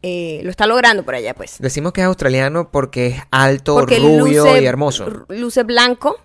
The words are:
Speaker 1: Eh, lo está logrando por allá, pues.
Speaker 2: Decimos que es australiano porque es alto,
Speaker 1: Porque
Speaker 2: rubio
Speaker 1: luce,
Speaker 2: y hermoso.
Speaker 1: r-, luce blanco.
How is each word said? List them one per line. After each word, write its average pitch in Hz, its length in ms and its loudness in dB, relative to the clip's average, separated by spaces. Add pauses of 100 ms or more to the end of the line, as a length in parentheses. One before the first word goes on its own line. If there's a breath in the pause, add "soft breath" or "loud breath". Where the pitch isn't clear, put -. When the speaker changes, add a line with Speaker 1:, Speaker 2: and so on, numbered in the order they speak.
Speaker 1:
Eh, 175 400 -8
lo 180 60 -6
está 196 160 -2
logrando 233 400 2
por 127 80 -8
allá, 123 220 -8
pues. - 240 -16
Speaker 2:
Decimos 143 340 -6
que 190 80 -2
es 185 60 2
australiano 143 640 -2
porque 131 340 -2
es 127 240 -4
alto, 135 460 2
Speaker 1:
Porque 131 240 2
Speaker 2:
rubio 147 460 4
Speaker 1:
luce, 135 180 6
Speaker 2:
y - 20 2
hermoso. 131 400 -2 (220)
Speaker 1:
r-, 202 120 -12
luce 240 220 -2
blanco. 247 640 0